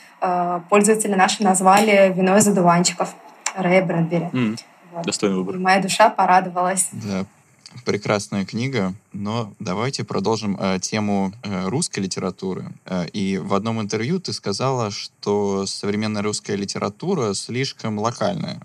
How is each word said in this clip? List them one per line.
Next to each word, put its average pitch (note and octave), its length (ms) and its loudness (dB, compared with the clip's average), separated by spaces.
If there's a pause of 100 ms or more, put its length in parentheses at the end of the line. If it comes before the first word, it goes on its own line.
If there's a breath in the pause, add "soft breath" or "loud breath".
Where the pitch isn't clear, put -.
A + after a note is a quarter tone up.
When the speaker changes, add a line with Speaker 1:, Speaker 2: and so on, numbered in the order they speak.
(200 loud breath)
Speaker 1:
э, F3+ 480 0
пользователи G#3 460 4
наши F#3+ 280 4
назвали G3 760 6
«Вино F#3 200 4
из G#3+ 100 6
одуванчиков» F3+ 680 2 (420)
Рэя F3+ 280 4
Брэдбери. E3+ 480 0
Speaker 2:
М, A#2+ 240 0 (360)
Speaker 1:
Вот. E3+ 140 -8
Speaker 2:
достойный G3 320 0
выбор. F#3 180 -4
Speaker 1:
И - 20 -6
моя F#3 220 4
душа G#3+ 300 4
порадовалась. F#3 840 2
Speaker 3:
Да, G2+ 320 -4 (600)
прекрасная G2+ 600 -2
книга. G#2+ 480 -2 (200)
Но G#2 460 -6
давайте A2 460 -4
продолжим, G#2+ 560 -2
э, F#2+ 200 0
тему, G2+ 520 -2 (100)
э, F#2+ 260 -4
русской C3 320 -4
литературы. F#2 720 -6 (140)
Э, F2+ 220 -4
и G2 300 -2
в G2 160 -4
одном A2+ 260 -2
интервью A2+ 400 -4
ты A2+ 120 -8
сказала, A#2+ 580 -2
что G2+ 760 -2
современная G#2 560 -4
русская G#2 340 -4
литература G#2 800 -4
слишком A#2 640 -6
локальная, G2 680 -4